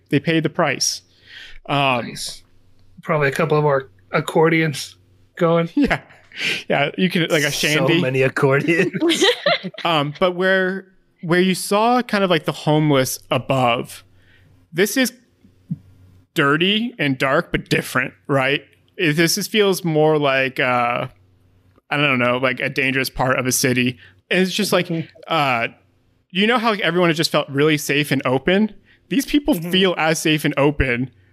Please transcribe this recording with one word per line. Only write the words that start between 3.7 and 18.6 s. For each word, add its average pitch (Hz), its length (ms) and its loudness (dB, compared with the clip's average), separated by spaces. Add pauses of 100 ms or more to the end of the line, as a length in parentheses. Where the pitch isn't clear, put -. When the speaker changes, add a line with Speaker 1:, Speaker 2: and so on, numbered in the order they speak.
Speaker 2:
accordions 160 840 0 (420)
going. 170 340 2
Speaker 1:
<laughs> - 40 -8
Yeah. 247 260 0 (680)
Yeah. 143 300 0
You 185 100 2
can, 170 200 0
like, 156 140 2
a 147 80 0
Speaker 3:
So - 160 -2
Speaker 1:
shandy. 147 320 2
Speaker 3:
many 131 220 0
accordions. 147 760 2
Speaker 1:
<laughs> 330 280 2 (600)
Um, 147 340 0
but 180 140 2
where, 190 540 0 (340)
where 175 200 0
you 185 140 2
saw 233 460 2
kind 214 220 0
of, 185 60 0
like, 165 160 2
the 165 60 -4
homeless 151 680 2 (120)
above, 131 720 -2 (680)
this 196 260 0
is 254 160 0 (1200)
dirty 180 640 0
and 139 200 0
dark, 147 340 0
but - 180 -4
different, 143 440 -2 (140)
right? 139 360 0 (340)